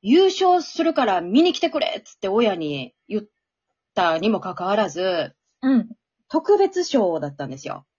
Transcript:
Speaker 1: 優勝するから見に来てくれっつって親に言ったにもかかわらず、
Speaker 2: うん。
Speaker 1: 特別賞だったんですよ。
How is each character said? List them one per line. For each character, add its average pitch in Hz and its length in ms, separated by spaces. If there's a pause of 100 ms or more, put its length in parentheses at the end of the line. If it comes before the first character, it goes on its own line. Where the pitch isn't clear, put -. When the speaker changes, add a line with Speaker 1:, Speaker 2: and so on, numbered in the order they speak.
Speaker 1:
優 320 260
勝 359 360
す - 200
る 320 120
か 277 100
ら 190 160
見 190 220
に 359 100
来 - 80
て 339 80
く 311 120
れ - 180
っ - 40
つ - 140
っ - 20
て 196 100
親 208 260
に 147 400 (140)
言 208 120
っ - 20 (720)
た 170 240
に 196 120
も 202 100
か 185 140
か 180 120
わ 202 100
ら 208 120
ず、 175 460 (280)
Speaker 2:
う 262 160
ん。 226 100 (400)
Speaker 1:
特 359 280
別 370 280
賞 185 360
だ 147 80
っ 143 80
た 143 100
ん - 40
で 139 80
す 151 100
よ。 - 180 (120)